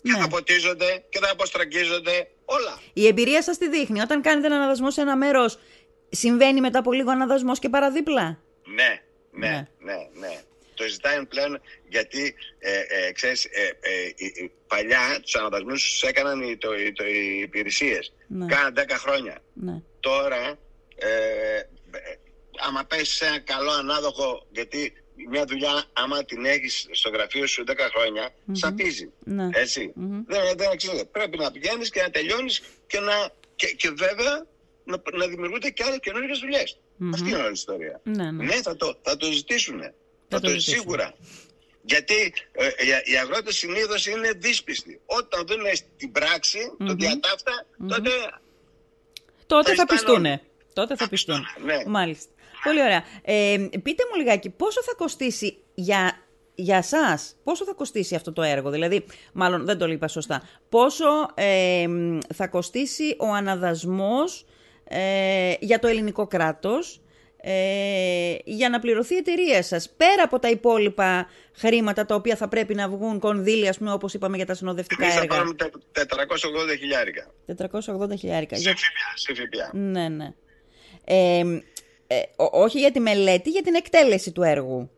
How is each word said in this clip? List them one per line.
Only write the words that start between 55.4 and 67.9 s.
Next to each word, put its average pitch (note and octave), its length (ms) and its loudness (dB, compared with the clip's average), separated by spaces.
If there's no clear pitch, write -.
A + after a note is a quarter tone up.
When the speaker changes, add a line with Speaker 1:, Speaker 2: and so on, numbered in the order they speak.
Speaker 2:
για, F#3 380 2
για F#3 260 4
σας, B3 600 0
πόσο E4+ 220 -2
θα F#4+ 80 -8
κοστίσει G#3 420 -4
αυτό D#3+ 180 -6
το E3 80 -2
έργο; C#3+ 280 0
Δηλαδή, E3+ 360 0
μάλλον F3+ 320 0
δεν G3 120 0
το E3+ 80 0
είπα D#3+ 220 -2
σωστά. D3+ 420 -6
Πόσο, C#4+ 360 4
ε, F3+ 500 4
θα F#3 120 -4
κοστίσει C4 720 -2
ο A3 140 0
αναδασμός, F#3+ 1120 0
ε, F#3+ 760 0
για A3 200 4
το A#3 80 2
ελληνικό G#3+ 400 0
κράτος, F#3+ 720 -2
ε, F#3+ 1000 0